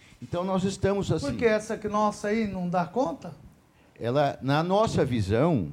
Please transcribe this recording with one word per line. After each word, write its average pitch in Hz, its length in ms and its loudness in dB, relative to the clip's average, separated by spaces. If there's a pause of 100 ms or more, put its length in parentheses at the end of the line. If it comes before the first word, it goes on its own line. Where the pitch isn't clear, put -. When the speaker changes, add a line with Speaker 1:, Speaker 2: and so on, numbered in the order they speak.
(220)
Speaker 1:
Então, 170 240 -4
nós 190 180 0
estamos 196 480 0
assim 156 140 -2
Speaker 2:
Porque 269 200 0
essa 214 320 0
que 208 120 -6
nossa 208 400 0
aí 220 180 0
não 185 220 -4
dá 175 160 0
conta? 254 480 -4 (680)
Speaker 1:
Ela, 135 420 0
na 139 220 2
nossa 185 400 2
visão, 113 680 2